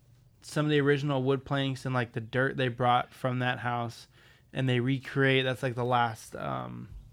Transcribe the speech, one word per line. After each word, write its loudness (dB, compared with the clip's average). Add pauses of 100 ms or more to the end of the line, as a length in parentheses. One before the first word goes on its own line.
(400)
some -2
of 2
the 6
original 2
wood 0
planks -2
and, -2
like, 0
the -6
dirt -2
they 0
brought 2
from -4
that -2
house, -6 (480)
and -2
they 2
recreate, 2
that's, -2
like, -4
the -4
last, 0
um, -8 (240)